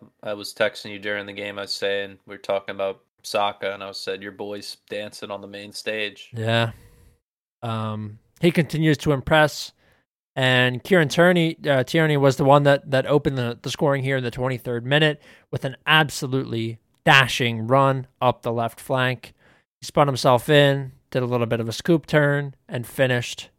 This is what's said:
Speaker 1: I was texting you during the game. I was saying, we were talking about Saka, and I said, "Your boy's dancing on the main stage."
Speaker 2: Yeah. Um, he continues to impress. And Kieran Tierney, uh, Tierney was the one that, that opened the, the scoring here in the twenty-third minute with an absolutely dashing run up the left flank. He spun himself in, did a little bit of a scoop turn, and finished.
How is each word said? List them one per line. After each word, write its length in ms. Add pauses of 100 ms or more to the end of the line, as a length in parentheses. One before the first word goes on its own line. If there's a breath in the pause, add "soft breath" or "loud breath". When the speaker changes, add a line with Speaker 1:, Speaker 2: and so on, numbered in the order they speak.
(240)
Speaker 1:
I 100
was 200
texting 380
you 80
during 260
the 80
game. 260
I 40
was 100
saying, 520
we 100
were 40
talking 340
about 280 (220)
Saka, 500
and 100
I 80
said, 320
"Your 80
boy's 460 (120)
dancing 420
on 100
the 60
main 260
stage." 600
Speaker 2:
Yeah. 380 (920 soft breath)
Um, 580 (200)
he 120
continues 480
to 120
impress. 600 (640)
And 480
Kieran 260
Tierney, 480 (120)
uh, 140
Tierney 340
was 200
the 60
one 200
that, 260
that 160
opened 320
the, 240
the 80
scoring 320
here 160
in 60
the 80
twenty-third 540
minute 360 (300 soft breath)
with 140
an 100 (100)
absolutely 920 (260)
dashing 640
run 400 (140)
up 200
the 100
left 280
flank. 540 (480 soft breath)
He 40
spun 220
himself 420
in, 440 (180)
did 100
a 60
little 180
bit 140
of 100
a 40
scoop 320
turn, 500 (120)
and 200
finished. 720